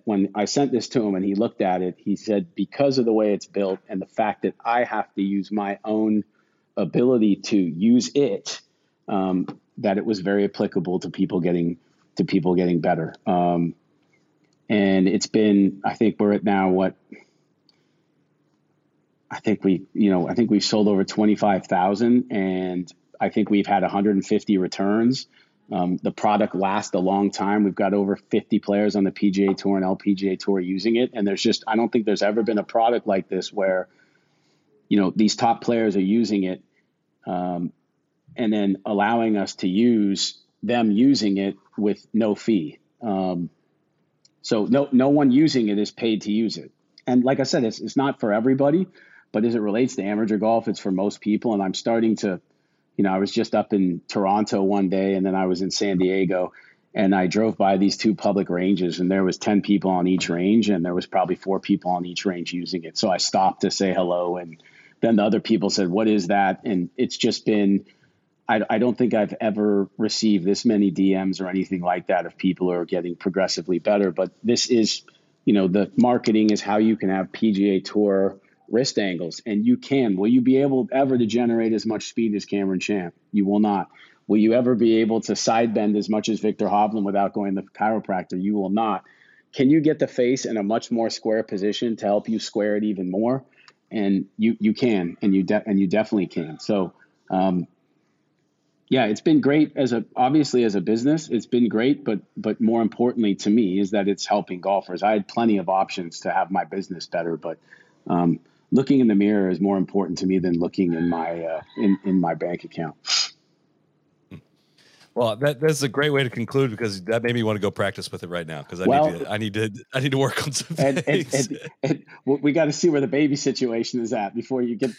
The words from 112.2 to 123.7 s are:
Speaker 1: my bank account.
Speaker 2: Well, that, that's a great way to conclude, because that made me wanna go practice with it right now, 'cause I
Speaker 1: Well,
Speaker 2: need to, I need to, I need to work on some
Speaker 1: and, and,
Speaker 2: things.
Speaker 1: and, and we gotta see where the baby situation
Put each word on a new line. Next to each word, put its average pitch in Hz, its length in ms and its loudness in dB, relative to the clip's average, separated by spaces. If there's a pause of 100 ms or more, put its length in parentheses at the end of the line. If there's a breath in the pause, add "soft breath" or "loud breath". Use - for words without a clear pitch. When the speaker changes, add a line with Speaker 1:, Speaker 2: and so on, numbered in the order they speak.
Speaker 1:
my 82 140 0
bank 85 300 -6
account. 82 320 -10 (2250 loud breath)
Speaker 2:
Well, 110 220 0
that, 143 240 0
that's 151 220 2
a 139 60 0
great 143 220 0
way 139 140 2
to 120 60 -2
conclude, 120 420 -2
because 101 320 -6
that 110 180 0
made 120 140 0
me 117 80 0
wanna 107 160 0
go 98 100 0
practice 98 400 -4
with 92 140 -12
it 87 40 -12
right 87 160 -6
now, 78 200 -12
'cause 87 160 -12
I 92 60 -2
Speaker 1:
Well, 147 260 2
Speaker 2:
need 85 80 -10
to, - 100 -10
I 107 80 -4
need 107 160 -6
to, 110 160 -2 (220)
I 131 80 -4
need 139 100 -2
to 135 80 -2
work 131 260 -2
on 147 60 -6
some - 260 -8
Speaker 1:
and, 139 300 0
and, 147 220 0
Speaker 2:
things. 135 200 -2 (360)
Speaker 1:
and, 151 200 -4 (220 loud breath)
and 135 160 0
we 147 80 2
gotta 151 220 2
see 175 160 0
where 143 120 2
the 135 60 0
baby 143 300 0
situation 120 640 -2